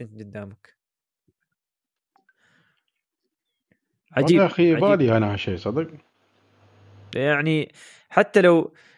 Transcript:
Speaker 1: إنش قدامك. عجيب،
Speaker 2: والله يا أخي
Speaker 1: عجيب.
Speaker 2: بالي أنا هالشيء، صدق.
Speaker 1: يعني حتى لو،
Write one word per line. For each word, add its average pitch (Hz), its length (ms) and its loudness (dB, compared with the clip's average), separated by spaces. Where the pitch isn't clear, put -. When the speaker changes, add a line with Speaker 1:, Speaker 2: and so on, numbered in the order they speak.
Speaker 1:
إنش 107 220 -18
قدامك. 104 540 -20
عجيب، 160 160 0
Speaker 2:
والله 175 140 6
يا 180 40 2
أخي 170 280 2
Speaker 1:
عجيب. 196 240 2
Speaker 2:
بالي 117 180 2
أنا 104 160 0
هالشيء، 104 240 -8
صدق. 151 340 -8
Speaker 1:
يعني 147 560 -4
حتى 202 320 0
لو، 175 340 2